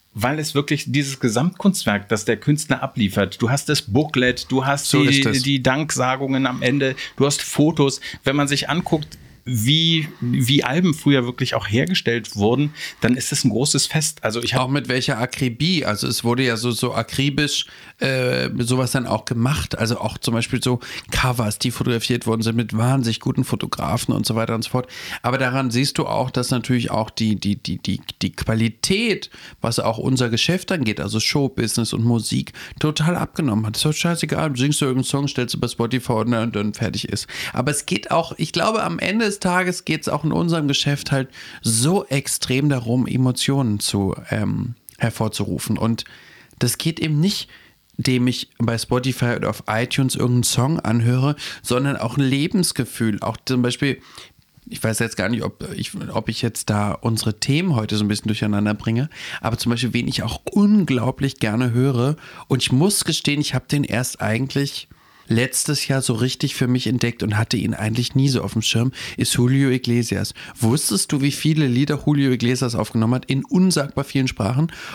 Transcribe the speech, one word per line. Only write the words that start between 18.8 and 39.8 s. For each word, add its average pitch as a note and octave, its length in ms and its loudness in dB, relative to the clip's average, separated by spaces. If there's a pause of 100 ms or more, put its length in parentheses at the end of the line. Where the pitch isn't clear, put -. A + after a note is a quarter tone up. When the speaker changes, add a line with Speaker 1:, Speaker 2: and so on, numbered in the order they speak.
Speaker 2:
dann B2+ 160 0
auch G#2+ 180 -2
gemacht, B2 500 0
also A2+ 240 -2
auch - 200 -6
zum A#2 160 -2
Beispiel A#2 260 -2
so B2+ 180 0 (300)
Covers, A#2 480 0
die B2+ 140 0
fotografiert A#2+ 560 0
worden A2+ 160 0
sind A2+ 140 0
mit A2 200 -2
wahnsinnig A#2+ 440 2
guten - 220 0
Fotografen - 720 -2
und G#2+ 140 0
so A2 80 0
weiter A2+ 180 0
und A2+ 100 -2
so - 60 -8
fort. B2+ 180 -2 (360)
Aber B2 160 2
daran C3 320 0
siehst B2+ 260 0
du - 80 0
auch, B2+ 240 -2
dass B2 220 -2
natürlich A#2+ 400 0
auch A2 180 -2
die, A2 260 0
die, G2 200 0
die, - 240 -6
die, G2 220 -4 (200)
die - 120 0
Qualität, D3 1000 0 (300)
was A#2 180 0
auch A2+ 180 0
unser B2 320 0
Geschäft E3+ 420 0
angeht, A#2+ 280 0
also G2+ 200 -2
Showbusiness A#2+ 760 0
und A2+ 100 0
Musik, A#2 500 0 (260)
total D#3 360 2
abgenommen C3 500 0
hat. G#2+ 120 -4
Ist - 80 -2
doch D#3 80 2
scheißegal, D#3+ 600 0
singst C#3 260 2
du D3 40 2
irgendeinen C3 240 0
Song, C#3+ 180 0
stellst - 280 -2
du - 40 -8
bei A#2+ 100 0
Spotify A#2 440 -2
und, A2 220 2
und A2 200 0
dann G#2 200 0
fertig - 340 -4
ist. - 160 -4 (280)
Aber C3 180 2
es D3 160 -4
geht - 240 -2
auch, E3 260 2
ich D#3+ 140 -2
glaube, A3 320 2
am E3+ 160 -2
Ende G#3+ 260 2
des G3+ 140 -2
Tages F3+ 460 0